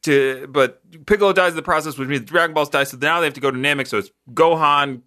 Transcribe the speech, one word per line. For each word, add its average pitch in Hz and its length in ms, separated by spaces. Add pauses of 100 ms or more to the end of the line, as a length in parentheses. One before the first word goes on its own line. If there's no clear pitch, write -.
to, 139 460
but 131 320 (240)
Piccolo 202 280
dies 180 160
in 165 80
the 160 40
process, 156 360
which 135 100
means 139 140
the 107 60
Dragon 165 260
Balls 151 160
die, 139 160
so 135 100
now 151 240
they 170 60
have 143 80
to 131 80
go 139 100
to 127 60
Namek, 139 300
so 113 100
it's 98 140 (220)
Gohan 143 720